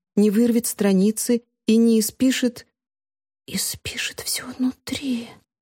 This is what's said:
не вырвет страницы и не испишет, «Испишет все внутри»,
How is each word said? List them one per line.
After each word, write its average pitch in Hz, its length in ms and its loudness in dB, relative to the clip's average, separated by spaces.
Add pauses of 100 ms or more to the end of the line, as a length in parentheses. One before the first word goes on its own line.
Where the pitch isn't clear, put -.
(160)
не 208 140 4
вырвет 233 360 2
страницы 208 760 0 (240)
и 220 100 4
не 233 240 4
испишет, 247 640 -2 (800)
«Испишет - 720 -8
все - 240 -8 (140)
внутри», 254 680 -6 (340)